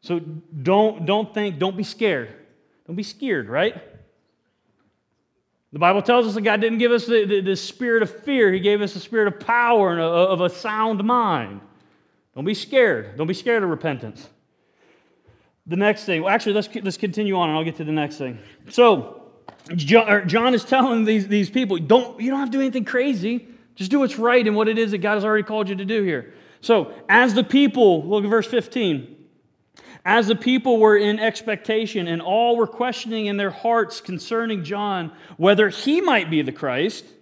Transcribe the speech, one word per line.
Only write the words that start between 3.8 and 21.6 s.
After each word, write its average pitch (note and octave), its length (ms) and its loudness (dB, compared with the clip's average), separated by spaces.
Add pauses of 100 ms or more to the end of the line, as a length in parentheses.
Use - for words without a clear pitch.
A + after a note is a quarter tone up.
The C#3+ 80 -12
Bible F#3 220 4
tells A#3+ 240 4
us G#3 80 -6
that A3 80 -4
God G#3+ 180 0
didn't A3+ 180 -2
give A#3+ 140 2
us A#3 140 0
the, A3+ 180 2
the, G3 160 0
the F#3+ 160 -2
spirit A3+ 460 -2
of - 200 -6
fear. B3 300 2
He F#3+ 80 0
gave G#3 200 2
us G3+ 140 -6
a F#3 60 -12
spirit A3 260 -2
of G3+ 140 -4
power A#3 500 2
and E3+ 100 -2
a, E3 40 0
of E3+ 360 2
a F3 100 0
sound G#3+ 520 -2
mind. E3+ 600 0 (720)
Don't C3+ 100 -10
be G3+ 100 -2
scared. C#3+ 600 0
Don't D#3 100 -4
be F#3+ 80 -4
scared A#3 300 -2
of F3 60 -2
repentance. C3+ 580 -8 (1400)
The E3 100 -6
next G#3 280 0
thing, E3 180 -2
well, F#3+ 100 0
actually, A3 200 0
let's, G#3 160 -2 (140)
let's G3 140 -6
continue G3+ 400 -4
on, F3 120 0
and D#3 100 -2
I'll D#3+ 60 -2
get D#3+ 120 -6
to D#3+ 80 -10
the D3+ 60 -6
next D3+ 280 -4
thing. B2 200 -8 (300)
So, A3 540 2 (520)
Jo-, F3+ 320 4
or G#3 200 2
John A3+ 280 2
is A3+ 100 0
telling B3 420 2
these, G#3+ 200 2
these G3+ 220 0
people, G3+ 300 -2